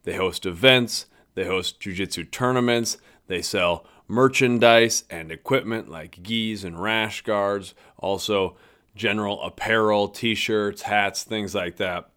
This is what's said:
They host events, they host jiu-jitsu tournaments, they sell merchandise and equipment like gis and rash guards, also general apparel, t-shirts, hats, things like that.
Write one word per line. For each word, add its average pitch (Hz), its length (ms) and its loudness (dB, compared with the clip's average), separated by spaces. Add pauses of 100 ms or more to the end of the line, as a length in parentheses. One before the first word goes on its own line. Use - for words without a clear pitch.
They 87 100 -6
host 92 320 -4
events, 120 600 2 (280)
they 92 100 -4
host 90 360 -4
jiu-jitsu 90 460 -6
tournaments, 120 720 0 (280)
they 90 160 -4
sell 87 420 0 (220)
merchandise 120 1040 4
and 82 220 -12
equipment 113 560 -4
like 82 340 -16
gis 110 400 -4
and 85 180 -10
rash 110 420 -2
guards, 101 520 -2 (240)
also 95 580 -2 (380)
general 104 480 -2
apparel, 107 640 2
t-shirts, 107 760 -2
hats, 101 420 0
things 104 280 -6
like 90 260 -4
that. 90 380 -4